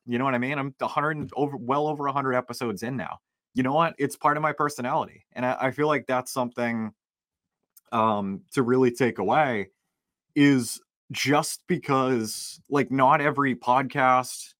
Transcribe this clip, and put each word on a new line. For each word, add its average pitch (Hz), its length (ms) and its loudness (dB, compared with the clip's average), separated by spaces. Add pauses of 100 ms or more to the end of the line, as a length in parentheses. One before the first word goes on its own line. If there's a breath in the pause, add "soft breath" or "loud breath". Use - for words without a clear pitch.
You 120 120 -2
know 131 80 0
what 135 100 0
I 120 40 0
mean? 139 200 -4
I'm 135 220 -6
a 120 60 -4
hundred 151 280 -2
and 147 220 -8
over, 139 180 -2
well 139 320 -2
over 143 200 -4
a 139 40 -2
hundred 131 220 -2
episodes 120 500 -4
in 127 140 -6
now. 82 220 -10 (340)
You 127 100 0
know 131 100 0
what? 160 240 0
It's 139 200 -4
part 147 180 2
of 151 80 -6
my 156 80 0
personality. 135 800 -4
And 127 140 -4
I, 123 160 0
I 131 100 0
feel 147 160 -2
like 143 200 -2
that's 127 260 -4
something, 117 580 -4 (1040)
um, 104 460 0 (140)
to 135 100 2
really 127 260 4
take 120 300 0
away 113 500 0 (640)
is 139 460 4 (320)
just 147 560 0
because, 131 1000 -2
like, 139 200 2
not 135 300 4
every 139 340 2
podcast 127 1040 0